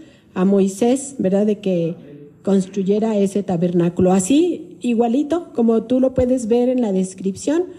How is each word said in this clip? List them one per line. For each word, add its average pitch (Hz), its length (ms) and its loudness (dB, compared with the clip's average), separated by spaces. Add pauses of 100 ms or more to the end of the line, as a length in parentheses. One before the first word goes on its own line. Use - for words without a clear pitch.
(320)
a 185 120 -2
Moisés, 202 760 0
¿verdad?, 196 260 0
de 208 140 0
que 175 380 -2 (480)
construyera 202 760 0
ese 196 240 0
tabernáculo. 175 720 0
Así, 285 680 0
igualito, 247 720 0
como 226 300 2
tú 254 160 0
lo 254 160 2
puedes 254 320 0
ver 240 220 2
en 254 120 0
la 214 120 0
descripción, 190 720 -2 (140)